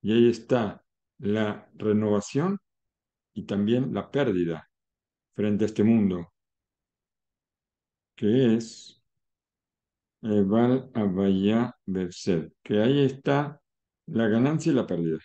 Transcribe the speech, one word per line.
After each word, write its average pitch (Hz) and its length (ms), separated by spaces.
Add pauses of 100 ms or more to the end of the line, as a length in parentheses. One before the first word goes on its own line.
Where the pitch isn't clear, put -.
Y 104 100
ahí 120 160
está 113 560 (340)
la 104 560
renovación 107 840 (760)
y - 120
también 110 500
la 98 160
pérdida 90 580 (680)
frente 104 300
a - 20
este 104 180
mundo, 98 480 (1800)
que 113 400
es, - 440 (1200)
eh, 104 220
Val 120 500
Abayá 98 840 (100)
Befsed, 90 640 (120)
que 104 180
ahí 139 240
está 143 560 (460)
la 113 200
ganancia 143 460
y - 20
la 117 120
pérdida. 82 380